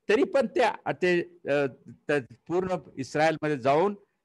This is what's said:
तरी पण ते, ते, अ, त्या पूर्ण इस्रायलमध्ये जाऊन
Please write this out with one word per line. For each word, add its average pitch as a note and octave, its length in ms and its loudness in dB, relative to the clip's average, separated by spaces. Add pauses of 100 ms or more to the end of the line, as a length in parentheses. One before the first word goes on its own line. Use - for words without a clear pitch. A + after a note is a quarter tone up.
तरी A#3 160 4
पण C4+ 220 2
ते, - 460 0
ते, F3 280 0 (280)
अ, C#3+ 180 2 (220)
त्या D3 300 -4 (300)
पूर्ण F3+ 280 -2 (200)
इस्रायलमध्ये D3+ 640 -2
जाऊन D3+ 360 2 (300)